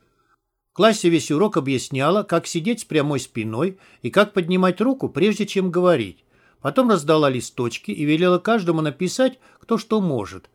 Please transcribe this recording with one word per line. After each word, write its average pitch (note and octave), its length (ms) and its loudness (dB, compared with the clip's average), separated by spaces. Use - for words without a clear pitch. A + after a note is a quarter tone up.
В - 0 -
классе G#3 360 4
весь D#3+ 220 2
урок F3 260 0
объясняла, C#3 680 0
как E3 240 -2
сидеть G3 320 -4
с - 40 -16
прямой D3 360 -2
спиной A#2+ 580 -6
и A#2+ 80 -6
как G#3 220 2
поднимать F#3 480 0
руку, A#3 280 -2
прежде G#3 380 0
чем F#3+ 240 -2
говорить. D#3+ 540 0
Потом A3+ 300 0
раздала D#3 400 4
листочки A#2+ 640 -6
и D#3 120 -6
велела F3 360 2
каждому F3 400 0
написать, F3+ 580 -2
кто A3+ 180 -2
что A3 220 -2
может, G#2+ 540 -4